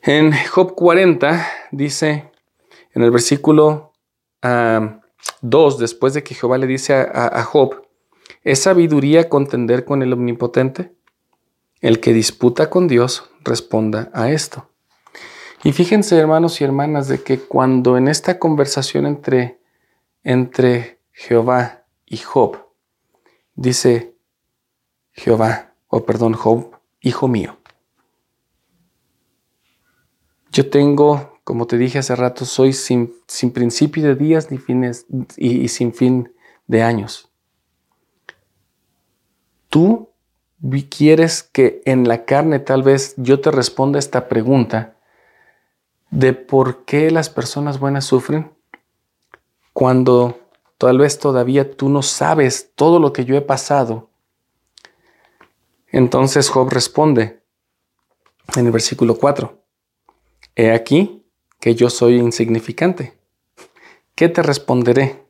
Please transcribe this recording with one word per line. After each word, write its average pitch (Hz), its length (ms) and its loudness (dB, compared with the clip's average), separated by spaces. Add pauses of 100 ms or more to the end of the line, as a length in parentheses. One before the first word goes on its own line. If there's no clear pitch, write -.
En 151 300 4
Job 180 420 0
cuarenta 170 720 2 (240)
dice, 147 600 -4 (640)
en - 80 0
el 117 80 6
versículo, 151 800 2 (500)
ah, 113 580 -2 (420)
dos, 135 360 4
después 127 360 -2
de 147 80 -6
que 135 120 -16
Jehová 123 220 -2
le 131 100 -2
dice 135 280 -2
a, 131 80 2
a, 120 380 -2
a - 20 -4
Job, - 440 0 (560)
"¿Es 143 180 0
sabiduría 165 680 2
contender 135 560 0
con 139 180 -2
el 127 100 -2
Omnipotente? 123 840 -4 (840)
El 113 200 0
que 120 140 2
disputa 123 560 0
con 180 180 0
Dios, 123 420 -2 (120)
responda 110 720 -4
a 117 160 -2
esto". - 400 -8 (920)
Y 151 100 0
fíjense, 180 440 2
hermanos 160 440 2
y 147 40 0
hermanas, 139 440 -2
de 135 140 -4
que 131 160 -2
cuando 127 600 2
en 131 100 2
esta 180 300 -2
conversación 143 680 -2
entre, 135 560 -2 (640)
entre 127 720 -2 (140)
Jehová 120 720 -2 (220)
y - 100 -14
Job, - 500 -2 (880)
dice 123 600 -2 (1000)
Jehová, 110 640 -2 (140)
o - 180 -2
perdón, 113 260 -2
Job, 113 380 -2 (300)
"Hijo 127 280 -2
mío, 113 300 -4 (3000)
yo 139 200 0
tengo, 143 760 2
como 117 220 -6
te 120 100 -2
dije 123 220 0
hace 131 180 -4
rato, 123 280 -4
soy 131 280 2
sin, 123 420 -4 (140)
sin 123 240 -4
principio 135 500 -2
de 147 120 2
días 156 360 0
ni 131 80 -10
fines, 123 480 -4 (300)
y, 127 240 -2
y 127 80 -2
sin 120 240 -4
fin 127 400 0 (340)
de 113 160 0
años. 113 480 -4 (2500)
Tú 214 400 2 (500)
vi-, 139 300 -6
quieres 160 540 2
que - 420 0
en 127 240 2
la 117 160 0
carne 143 360 0
tal 135 220 -2
vez 135 360 0
yo 135 220 2
te 156 100 0
responda 139 480 -2
esta 127 280 -4
pregunta 113 720 -2 (1120)
de 131 220 2
por 127 520 -2
qué 156 280 0
las 160 180 -2
personas 143 480 -6
buenas 139 260 -4
sufren, 147 480 -2 (1200)
cuando 127 680 2 (360)
tal 127 220 2
vez 143 200 2
todavía 135 580 -2
tú 139 120 -2
no 143 140 0
sabes 143 720 -2
todo 165 240 4
lo 147 140 2
que 135 120 -6
yo 131 120 -2
he 143 40 2
pasado". 131 680 -4 (1800)
Entonces 131 560 2
Job 131 220 0
responde 127 720 0 (1120)
en 120 100 2
el 120 60 2
versículo 113 440 0
cuatro, - 460 -2 (920)
"He 113 160 4
aquí 143 520 0 (360)
que 117 140 2
yo 120 160 2
soy 120 260 2
insignificante. 120 1000 -4 (1000)
¿Qué 170 120 4
te 170 140 0
responderé? 131 880 0